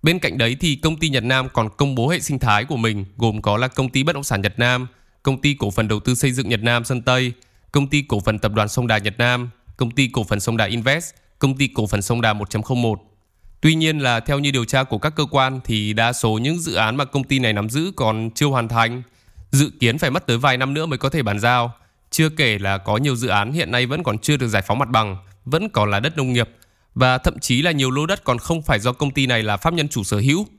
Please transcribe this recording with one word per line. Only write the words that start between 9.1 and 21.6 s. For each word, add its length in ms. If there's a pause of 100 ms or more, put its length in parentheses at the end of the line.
Nam, 320 (260)
Công 140
ty 220
Cổ 120
phần 160
Sông 160
Đà 80
Invest, 500 (240)
Công 180
ty 120
Cổ 180
phần 160
Sông 180
Đà 120
một 180
chấm 120
không 200
một. 180 (600)
Tuy 140
nhiên 240
là 220
theo 180
như 120
điều 140
tra 180
của 160
các 180
cơ 140
quan 340
thì 280
đa 200
số 260
những 200
dự 160
án 220
mà 80
công 200
ty 140
này 140
nắm 180
giữ 260
còn 380
chưa 120
hoàn 220
thành, 340 (480)
dự 200 (100)
kiến 180
phải 120
mất 160
tới 120
vài 180
năm 180
nữa 120
mới 120
có 100
thể 140
bàn 180
giao. 320 (380)